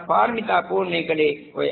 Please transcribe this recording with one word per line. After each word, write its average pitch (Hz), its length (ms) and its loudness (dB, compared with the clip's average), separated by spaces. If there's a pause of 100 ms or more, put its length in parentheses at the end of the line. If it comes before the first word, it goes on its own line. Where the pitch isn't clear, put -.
පාරමිතා 202 600 2
පූර්ණේ 180 400 -2
කළේ 156 300 2 (180)
ඔය 143 200 -2